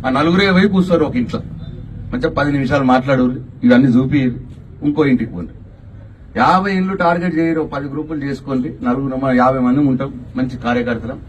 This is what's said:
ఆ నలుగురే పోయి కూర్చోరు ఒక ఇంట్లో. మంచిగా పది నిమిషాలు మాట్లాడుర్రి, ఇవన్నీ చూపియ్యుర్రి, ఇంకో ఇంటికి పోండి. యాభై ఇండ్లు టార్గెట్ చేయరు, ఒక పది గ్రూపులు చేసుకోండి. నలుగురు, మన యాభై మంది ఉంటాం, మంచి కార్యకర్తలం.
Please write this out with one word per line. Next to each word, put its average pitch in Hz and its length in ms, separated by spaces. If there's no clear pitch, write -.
ఆ - 20
నలుగురే 180 280
పోయి 202 180
కూర్చోరు 170 340
ఒక - 120
ఇంట్లో. - 200
మంచిగా 127 280
పది 143 180
నిమిషాలు 139 360
మాట్లాడుర్రి, 127 480
ఇవన్నీ 123 300
చూపియ్యుర్రి, 131 440
ఇంకో 147 260
ఇంటికి 110 220
పోండి. 85 180
యాభై 185 380
ఇండ్లు 190 160
టార్గెట్ 170 340
చేయరు, 165 240
ఒక - 140
పది 143 160
గ్రూపులు 151 360
చేసుకోండి. 131 400
నలుగురు, 131 360
మన 131 100
యాభై 131 240
మంది 131 140
ఉంటాం, 135 180
మంచి 127 200
కార్యకర్తలం. 120 520